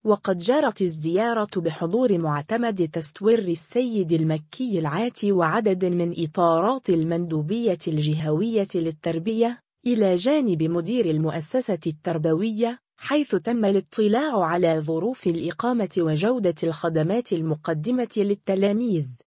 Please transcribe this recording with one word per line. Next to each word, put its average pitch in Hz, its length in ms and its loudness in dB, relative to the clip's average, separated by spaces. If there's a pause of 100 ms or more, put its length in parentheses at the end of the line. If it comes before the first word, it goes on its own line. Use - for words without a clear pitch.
وقد 202 320 0
جرت 233 440 0
الزيارة 185 760 -2
بحضور 175 580 0
معتمد 175 720 -2
تستوير 196 500 0
السيد 196 720 -2
المكي 160 680 -2
العاتي 202 540 -2
وعدد 185 520 2
من 170 400 0
إطارات 175 680 2
المندوبية 170 880 0 (100)
الجهوية 156 880 0
للتربية، 175 840 -2 (260)
إلى 214 280 4
جانب 208 480 2
مدير 175 480 0
المؤسسة 160 760 0
التربوية، 175 920 -2 (220)
حيث 285 340 0
تم 226 300 0
الاطلاع 208 800 2
على 165 360 2
ظروف 165 460 -2
الإقامة 180 720 -2
وجودة 175 640 2
الخدمات 165 680 0
المقدمة 165 840 -2
للتلاميذ. 202 920 0 (200)